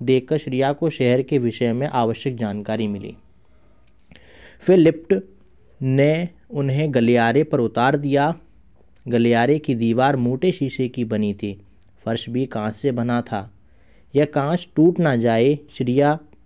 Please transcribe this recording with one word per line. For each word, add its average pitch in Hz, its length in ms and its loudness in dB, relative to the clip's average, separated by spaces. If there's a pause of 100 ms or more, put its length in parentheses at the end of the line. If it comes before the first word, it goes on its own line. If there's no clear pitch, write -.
देखकर 131 360 0
श्रेया 135 340 -2
को 156 180 -4
शहर 127 320 2
के 135 160 -2
विषय 120 340 0
में 127 140 -4
आवश्यक 123 500 -4
जानकारी 107 500 -6
मिली। 104 300 -8 (1400)
फिर 185 160 4
लिफ्ट 170 480 2 (580)
ने 147 460 2 (220)
उन्हें 143 440 -2
गलियारे 120 500 2
पर 151 160 -2
उतार 120 360 0
दिया। 143 380 0 (760)
गलियारे 117 500 2
की 143 160 -2
दीवार 117 420 2
मोटे 127 360 0
शीशे 131 360 -4
की 123 160 -6
बनी 104 300 -2
थी, 101 280 -10 (420)
फर्श 113 260 -6
भी 127 160 -4
कांच 110 300 -6
से 139 160 -2
बना 120 300 -2
था। 104 280 -10 (640)
"यह 143 100 4
कांच 147 520 -2
टूट 165 220 4
ना 151 180 2
जाए," 117 420 2 (140)
श्रेया 139 460 0 (280)